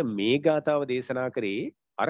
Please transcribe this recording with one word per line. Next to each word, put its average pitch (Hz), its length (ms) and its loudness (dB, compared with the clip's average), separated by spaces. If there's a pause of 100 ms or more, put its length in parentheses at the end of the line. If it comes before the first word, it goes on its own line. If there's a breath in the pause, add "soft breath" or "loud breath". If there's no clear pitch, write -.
මේ 110 320 2
ගාතාව 147 480 2
දේශනා 127 420 -4
කරේ 120 440 -4 (200)
අර 113 160 0